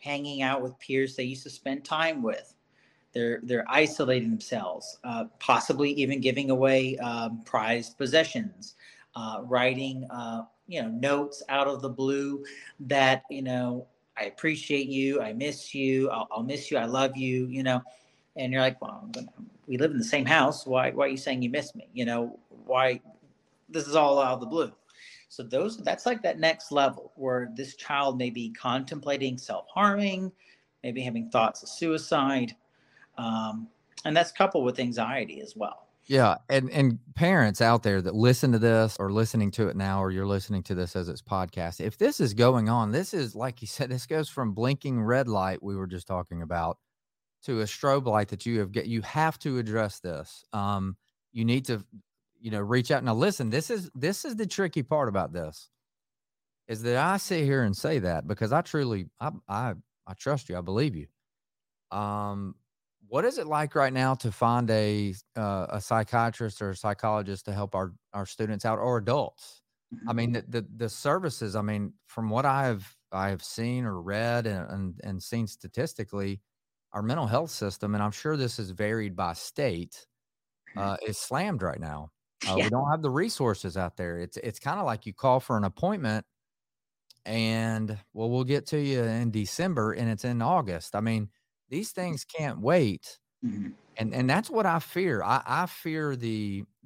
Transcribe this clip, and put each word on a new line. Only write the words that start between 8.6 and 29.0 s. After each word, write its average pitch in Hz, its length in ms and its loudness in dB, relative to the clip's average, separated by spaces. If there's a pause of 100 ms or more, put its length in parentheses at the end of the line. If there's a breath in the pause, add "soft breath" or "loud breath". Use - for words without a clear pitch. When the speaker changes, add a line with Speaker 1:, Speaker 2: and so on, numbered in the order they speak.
Speaker 1:
uh, 110 300 -6
writing, 127 640 0
uh, 117 360 -6 (200)
you 160 160 -4
know, 113 60 -4
notes 143 600 0
out 139 200 2
of 135 120 -4
the 139 80 -4
blue 139 560 -2 (360 loud breath)
that, 131 500 4
you 135 120 -8
know, 127 440 -2 (320)
"I 110 60 -4
appreciate 147 640 -2
you, 135 320 2
I 110 120 -4
miss 143 440 -6
you, 131 340 2
I'll, 113 220 -4
I'll 110 100 -4
miss 143 300 -4
you, 143 40 2
I 117 100 2
love 131 300 2
you," 127 300 0
you 131 160 -4
know. 127 220 2 (500 loud breath)
And 131 180 -4
you're 131 100 4
like, 131 200 2
"Well, - 220 -10
I'm 117 80 -12
gonna, - 160 -10 (400)
we 127 100 -2
live 151 140 4
in 123 60 0
the 113 40 2
same 131 240 2
house. 151 400 4
Why, 127 240 4
why 131 140 2
are 139 40 2
you 135 80 -2
saying 131 240 -2
you 120 100 0
miss 139 260 -4
me? - 160 -18
You 120 140 -4
know, 117 340 -2 (260)
why, 127 340 4 (680)
this 156 180 -4
is 147 80 -2
all 143 240 8
out 131 160 4
of 123 60 -4
the 120 60 -8
blue." 131 260 0 (560 loud breath)
So - 160 -12
those, 160 340 0
that's 208 260 -2
like 240 180 2
that 160 180 0
next 160 320 2
level 135 420 2
where 127 400 -2
this 135 220 -10
child 139 420 0
may 123 120 0
be 117 200 -6
contemplating 135 880 -2